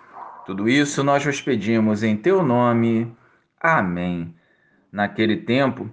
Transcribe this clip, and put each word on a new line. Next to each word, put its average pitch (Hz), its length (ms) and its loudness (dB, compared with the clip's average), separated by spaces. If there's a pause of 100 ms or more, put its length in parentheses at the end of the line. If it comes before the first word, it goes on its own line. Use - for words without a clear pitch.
(440)
Tudo 98 240 -4
isso 143 360 2
nós 143 200 2
vos 143 160 -4
pedimos 107 600 0
em 110 160 0
teu 180 240 2
nome. 117 720 2 (460)
Amém. 87 720 -2 (580)
Naquele 101 460 -2
tempo, 123 560 -2